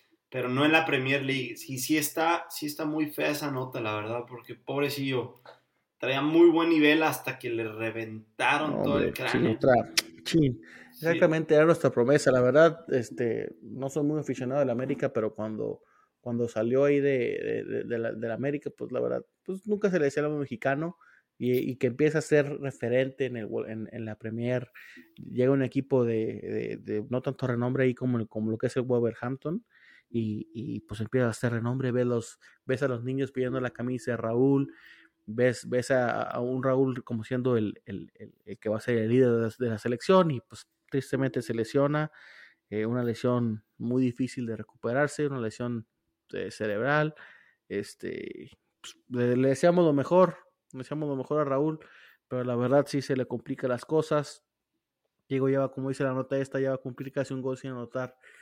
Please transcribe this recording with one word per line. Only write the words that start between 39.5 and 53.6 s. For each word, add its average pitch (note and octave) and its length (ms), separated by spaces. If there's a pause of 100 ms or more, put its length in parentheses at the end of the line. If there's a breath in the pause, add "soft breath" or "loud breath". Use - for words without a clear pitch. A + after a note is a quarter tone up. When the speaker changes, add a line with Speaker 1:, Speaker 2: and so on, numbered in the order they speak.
Speaker 2:
de B2 120
la G#2+ 100
selección, D#3+ 540
y, A#2 80
pues, - 260 (240)
tristemente C3 520
se A#2+ 100
lesiona, C#3+ 580 (600 loud breath)
eh, G#2+ 160
una B2 180
lesión A#2 580 (140)
muy B2 260
difícil B2 440
de A2 100
recuperarse, C3+ 720
una C3+ 120
lesión, A#2 480 (460)
eh, F#2+ 180
cerebral. C3 640 (540 loud breath)
Este, - 800 (300)
pues, - 160 (140)
le, B2 260
le C3 140
deseamos F3 340
lo D#3 80
mejor, E3+ 460 (340)
le C3 60
deseamos D3 320
lo C3+ 60
mejor D3 240
a D3 40
Raúl, D3 340 (480 loud breath)
pero B2+ 160
la B2 140
verdad C3 320
sí C#3 140
se C3+ 140
le B2+ 100
complican B2+ 420